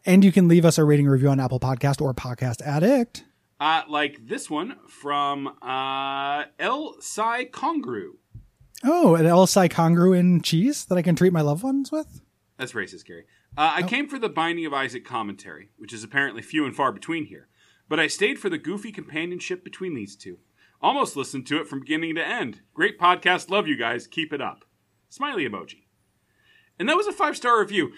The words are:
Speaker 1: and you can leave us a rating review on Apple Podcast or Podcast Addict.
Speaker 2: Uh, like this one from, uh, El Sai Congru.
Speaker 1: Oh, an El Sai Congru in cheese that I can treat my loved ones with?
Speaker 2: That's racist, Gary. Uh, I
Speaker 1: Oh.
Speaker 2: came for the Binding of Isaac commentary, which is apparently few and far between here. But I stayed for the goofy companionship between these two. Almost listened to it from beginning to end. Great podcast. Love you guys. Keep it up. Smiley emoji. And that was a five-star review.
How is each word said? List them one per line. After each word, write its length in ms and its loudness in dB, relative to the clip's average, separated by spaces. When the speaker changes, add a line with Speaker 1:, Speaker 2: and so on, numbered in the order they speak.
Speaker 1:
and 180 8
you 80 8
can 160 6
leave 160 8
us 140 6
a 80 6
rating 220 6
review 200 4
on 120 4
Apple 200 -2
Podcast 420 -2
or 120 -2
Podcast 480 -6
Addict. 640 0
Speaker 2:
Uh, 300 2
like 360 -4
this 240 -10
one 280 -6
from, 600 -4
uh, 840 -4
El 440 -6
Sai 500 -4
Congru. 600 -6
Speaker 1:
Oh, 300 4
an 100 4
El 220 6
Sai 200 4
Congru 500 4
in 240 4
cheese 440 0
that 120 -2
I 40 2
can 160 2
treat 160 4
my 80 2
loved 220 0
ones 280 -4
with? 300 -8
Speaker 2:
That's 140 -8
racist, 340 -8
Gary. 200 -20
Uh, 180 2
I 80 -2
Speaker 1:
Oh. 40 -4
Speaker 2:
came 200 -4
for 100 -10
the 120 -4
Binding 360 -4
of 80 -6
Isaac 300 -6
commentary, 720 -10
which 160 -20
is 140 -14
apparently 360 -4
few 240 -4
and 80 -8
far 200 -2
between 320 -8
here. 240 -20
But 100 -2
I 80 2
stayed 320 -2
for 100 -6
the 80 -4
goofy 360 -10
companionship 720 -10
between 300 -10
these 200 -12
two. 220 -18
Almost 360 -2
listened 300 -8
to 120 -2
it 80 -10
from 140 -10
beginning 340 -4
to 100 -4
end. 360 -6
Great 240 -2
podcast. 520 2
Love 180 0
you 80 0
guys. 320 -4
Keep 240 -8
it 80 -6
up. 240 -10
Smiley 360 -6
emoji. 380 -10
And 80 -6
that 80 2
was 120 0
a 40 -4
five-star 480 0
review. 380 0